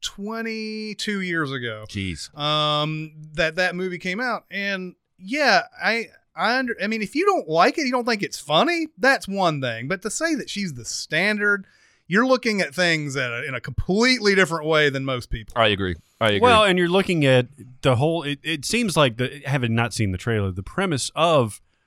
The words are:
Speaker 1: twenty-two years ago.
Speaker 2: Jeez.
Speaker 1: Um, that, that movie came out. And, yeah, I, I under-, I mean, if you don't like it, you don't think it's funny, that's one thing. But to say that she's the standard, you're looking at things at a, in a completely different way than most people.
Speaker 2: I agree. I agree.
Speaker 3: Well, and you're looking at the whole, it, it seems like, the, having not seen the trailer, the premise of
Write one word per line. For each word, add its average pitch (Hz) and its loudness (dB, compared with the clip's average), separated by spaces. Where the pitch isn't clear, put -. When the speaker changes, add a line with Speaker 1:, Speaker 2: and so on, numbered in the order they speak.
Speaker 1:
twenty-two 214 -6
years 165 -2
ago. 113 -8
Speaker 2:
Jeez. 95 -6
Speaker 1:
Um, 151 -2
that, 160 -2
that 180 0
movie 180 -6
came 185 -6
out. 240 -6
And, 190 -6
yeah, 214 2
I, 214 -2
I 214 0
under-, 247 -4
I 190 -4
mean, 220 -4
if 196 -6
you 330 2
don't 330 0
like 175 4
it, 294 0
you 247 -2
don't 247 0
think 220 0
it's - -6
funny, 311 0
that's 240 2
one 185 0
thing. 120 -4
But 180 -6
to 214 -6
say 320 -2
that 190 -6
she's 190 -8
the 120 -14
standard, 202 -2
you're 214 4
looking 240 2
at 143 -2
things 156 0
at 127 -2
a, 120 -6
in 135 -8
a 120 -6
completely 208 2
different 165 2
way 151 4
than 135 -4
most 127 -6
people. 113 -10
Speaker 2:
I 113 6
agree. 95 0
I 117 4
agree. 104 4
Speaker 3:
Well, 226 6
and 185 4
you're 175 2
looking 175 2
at 127 6
the 131 4
whole, 160 0
it, 143 -4
it 156 -4
seems 226 0
like, 131 4
the, 131 -4
having 127 0
not 117 0
seen 101 0
the 92 -2
trailer, 104 0
the 90 -8
premise 175 -2
of 147 2